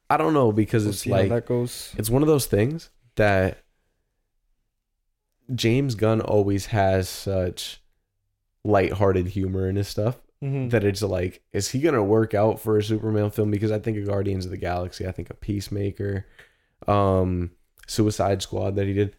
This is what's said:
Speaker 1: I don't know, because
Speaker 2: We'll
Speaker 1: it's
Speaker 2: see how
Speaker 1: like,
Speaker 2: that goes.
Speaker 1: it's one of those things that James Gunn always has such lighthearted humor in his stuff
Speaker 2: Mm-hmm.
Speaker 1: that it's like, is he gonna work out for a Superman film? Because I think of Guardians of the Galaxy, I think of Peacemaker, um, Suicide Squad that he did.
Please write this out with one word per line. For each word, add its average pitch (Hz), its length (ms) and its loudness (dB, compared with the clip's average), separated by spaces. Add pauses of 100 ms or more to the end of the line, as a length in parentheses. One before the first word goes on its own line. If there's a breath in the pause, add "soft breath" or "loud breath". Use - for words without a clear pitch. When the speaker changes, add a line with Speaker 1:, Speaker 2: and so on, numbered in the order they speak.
Speaker 1:
I 147 80 4
don't 160 160 2
know, 127 180 6
because 107 320 2
Speaker 2:
We'll 107 80 0
Speaker 1:
it's 95 100 -8
Speaker 2:
see - 100 -4
how 98 60 2
Speaker 1:
like, 98 120 2
Speaker 2:
that 117 160 -2
goes. - 520 -4
Speaker 1:
it's 107 120 -4
one 131 140 4
of 151 40 4
those 147 200 2
things 127 420 0 (260)
that 98 440 2 (1900)
James 120 420 0
Gunn 107 260 2
always 101 460 0
has 95 400 2
such - 760 -6 (840)
lighthearted 95 680 2
humor 95 400 -2
in 98 60 -2
his 101 120 -2
stuff 107 320 -4 (200)
Speaker 2:
Mm-hmm. 135 300 -4
Speaker 1:
that 113 140 2
it's 101 180 0
like, 92 400 -4 (100)
is 101 180 -4
he 131 100 -4
gonna 143 240 2
work 110 320 2
out 107 240 2
for 107 180 0
a 104 60 2
Superman 104 480 0
film? 107 180 0
Because 104 220 0
I 107 80 -2
think 107 180 -4
of 101 80 -6
Guardians 98 400 -2
of 90 60 -10
the 95 60 -8
Galaxy, 90 500 -6
I 92 40 -4
think - 200 -12
of - 100 -20
Peacemaker, 101 840 -6 (600 soft breath)
um, 92 640 2 (380)
Suicide 98 560 0
Squad 98 320 -6
that 101 100 0
he 98 80 -2
did. 101 260 -2